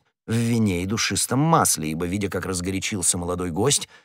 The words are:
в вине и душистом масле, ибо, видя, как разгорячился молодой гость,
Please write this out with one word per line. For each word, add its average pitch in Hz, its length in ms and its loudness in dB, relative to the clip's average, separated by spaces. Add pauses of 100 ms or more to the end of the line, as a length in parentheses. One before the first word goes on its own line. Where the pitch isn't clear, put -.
(260)
в 110 60 -4
вине 113 500 2
и 92 40 -2
душистом 107 540 0
масле, 127 500 2
ибо, 82 160 -4
видя, 98 240 -2
как 87 160 -4
разгорячился 92 720 -2
молодой 87 320 -2
гость, 107 380 0 (160)